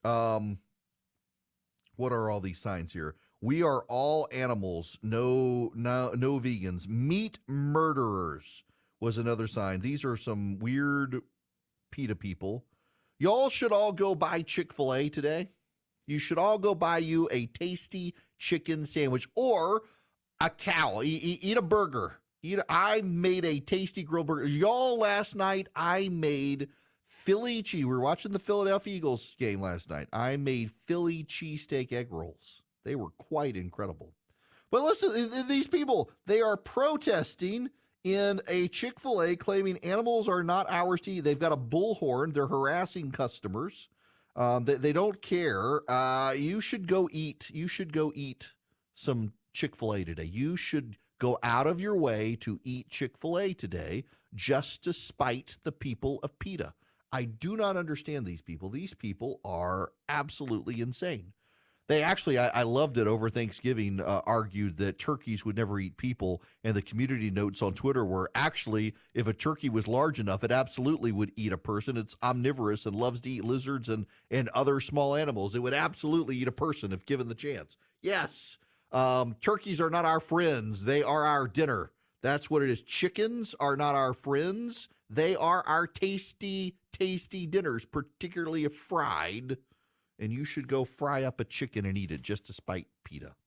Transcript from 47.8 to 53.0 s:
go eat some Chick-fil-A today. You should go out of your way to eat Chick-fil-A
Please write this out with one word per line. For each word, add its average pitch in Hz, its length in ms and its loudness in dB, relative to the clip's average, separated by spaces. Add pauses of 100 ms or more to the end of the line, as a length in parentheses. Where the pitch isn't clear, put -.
go 156 240 0
eat 139 380 -10 (400)
some 117 400 -2 (180)
Chick-fil-A 107 540 -2
today. 80 180 -8
You 123 320 -2
should 131 400 -4 (240)
go 123 240 2
out 120 240 4
of 170 140 0
your 208 160 0
way 113 400 2
to - 260 -6
eat 127 260 -6
Chick-fil-A 170 640 -4